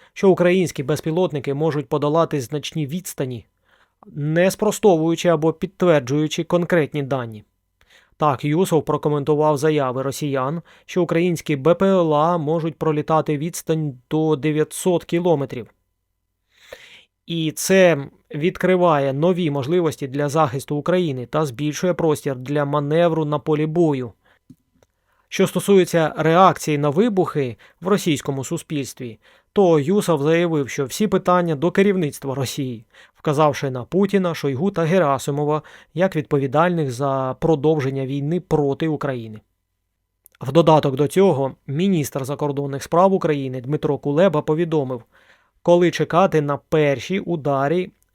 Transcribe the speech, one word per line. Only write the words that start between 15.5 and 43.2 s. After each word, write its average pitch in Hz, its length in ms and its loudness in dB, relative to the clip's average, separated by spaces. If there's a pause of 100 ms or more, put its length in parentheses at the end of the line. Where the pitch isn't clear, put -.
І 160 260 -4
це 170 560 4 (280)
відкриває 170 800 2
нові 170 380 0
можливості 143 560 -2
для 143 220 -4
захисту 143 460 -2
України 147 500 -2
та 156 200 -2
збільшує 147 480 -2
простір 147 420 -2
для 143 300 -2
маневру 156 600 0
на 147 140 -2
полі 156 260 -2
бою. 151 480 0 (1200)
Що 185 140 2
стосується 170 720 2
реакції 160 600 2
на 147 120 0
вибухи 156 680 -2 (240)
в 170 60 -8
російському 143 560 0
суспільстві, 131 760 -8 (340)
то 170 260 6
Юсов 165 440 0
заявив, 160 460 2
що 139 160 -4
всі 208 220 -2
питання 180 480 0
до 160 160 -2
керівництва 180 640 0
Росії, 127 500 -6 (300)
вказавши 147 540 0
на 127 140 -8
Путіна, 185 520 0
Шойгу 143 360 -2
та 165 120 -2
Герасимова 147 800 0 (320)
як 185 220 0
відповідальних 147 760 0
за 131 480 -2
продовження 139 680 0
війни 143 340 -4
проти 151 480 -2
України. 123 540 -6 (1000)
В 131 100 -8
додаток 151 440 4
до 143 120 0
цього 143 480 2 (120)
міністр 147 580 -2
закордонних 139 580 -6
справ 185 300 4
України 139 480 -2